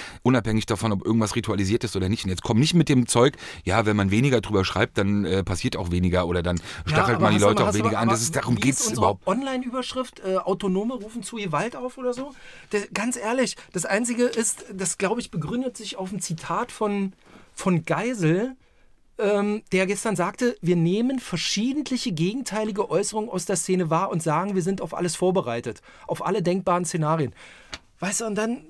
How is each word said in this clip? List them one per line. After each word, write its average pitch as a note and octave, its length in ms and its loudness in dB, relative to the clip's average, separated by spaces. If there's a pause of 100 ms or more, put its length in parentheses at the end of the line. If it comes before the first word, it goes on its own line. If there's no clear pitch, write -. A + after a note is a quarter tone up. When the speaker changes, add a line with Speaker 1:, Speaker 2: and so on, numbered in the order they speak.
(220)
Speaker 1:
unabhängig A2 460 2
davon, A2 240 0
ob G2 120 -2
irgendwas A2 320 2
ritualisiert G2+ 480 0
ist B2 120 -4
oder F#2+ 140 0
nicht. A2 160 -2
Und F#2+ 40 -2
jetzt F2+ 140 -4
komm A2+ 160 2
nicht D3+ 160 4
mit D#3+ 140 6
dem B2+ 180 4
Zeug, B2 300 4 (260)
ja, G#2 240 2
wenn G#2+ 80 4
man G2 160 4
weniger B2 300 4
drüber G2 240 2
schreibt, - 340 0
dann, G2+ 260 2
äh, F#2 180 0
passiert F#2+ 340 -2
auch F2 120 -4
weniger F2+ 380 2
oder F2 160 0
dann F2 140 0
Speaker 2:
Ja, - 60 -6 (280)
Speaker 1:
stachelt A#2+ 240 2
Speaker 2:
aber - 80 2
Speaker 1:
man G#2+ 80 4
die G#2+ 40 4
Speaker 2:
hast - 60 2
du G2+ 60 8
Speaker 1:
Leute G#2 80 6
Speaker 2:
mal, - 80 4
Speaker 1:
auch - 40 4
Speaker 2:
hast G#2 60 2
du G#2 60 2
Speaker 1:
weniger G#2+ 80 2
Speaker 2:
mal, - 0 -
Speaker 1:
an. G#2+ 220 2
Speaker 2:
aber - 20 4
Speaker 1:
Das A2+ 100 2
ist, A#2 140 -2
darum A#2+ 220 0
Speaker 2:
wie G#2 40 -4
Speaker 1:
geht's C3+ 200 2
Speaker 2:
ist - 60 0
unsere G3+ 180 -2
Speaker 1:
überhaupt. - 220 0
Speaker 2:
Online-Überschrift, B3+ 1000 -4
äh, F#3+ 120 0
Autonome G3 580 -2
rufen A3 280 -10
zu A3+ 140 -10
Gewalt G3 380 -2
auf B3 220 -8
oder B3 160 -2
so? C4+ 200 -8 (380)
Das, G3+ 220 -2
ganz A#3 220 -2
ehrlich, A3+ 400 -2 (160)
das E3+ 140 -4
Einzige A#3 380 0
ist, - 500 -2
das, F#3+ 240 -4
glaub G3+ 220 0
ich, - 120 -8
begründet A#3+ 460 -4
sich G#3+ 180 -12
auf F#3+ 160 -8
ein G3+ 80 -6
Zitat F3+ 520 -4
von, G3+ 420 -2 (400)
von F3 320 0
Geisel, G3 680 0 (640)
ähm, G#3 520 2
der F#3+ 160 4
gestern G3+ 280 0
sagte: G3+ 460 0
Wir F3 140 2
nehmen G#3+ 440 2
verschiedentliche B3+ 920 -2
gegenteilige G#3 800 -2
Äußerungen G#3+ 400 0
aus F3+ 160 -4
der G3 100 0
Szene F3+ 340 0
wahr E3 220 0
und F3 100 -2
sagen, E3+ 320 0
wir F#3+ 100 0
sind F#3+ 180 -2
auf D#3+ 120 -8
alles F3 220 -2
vorbereitet, B2 640 -2 (260)
auf - 180 -4
alle F#3+ 180 0
denkbaren F3+ 400 2
Szenarien. D#3 500 0 (680)
Weißt G3 220 -4
du, A#3 40 -4
und G#3 100 -4
dann A3+ 340 -2